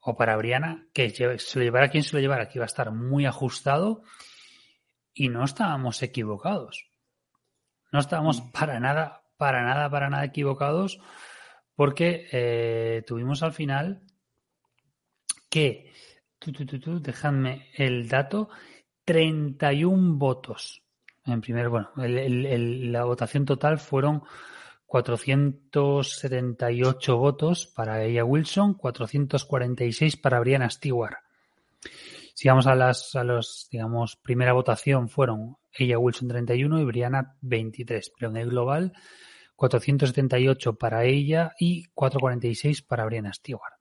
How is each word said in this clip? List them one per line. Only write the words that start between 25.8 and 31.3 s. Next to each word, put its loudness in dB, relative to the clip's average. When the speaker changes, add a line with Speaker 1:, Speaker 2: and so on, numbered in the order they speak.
Speaker 1:
setenta -2
y 0
ocho 2
votos 0
para -4
ella 2
Wilson, 2
cuatrocientos -2
cuarenta -2
y 0
seis 2
para 2
Brianna 2
Stewart. -4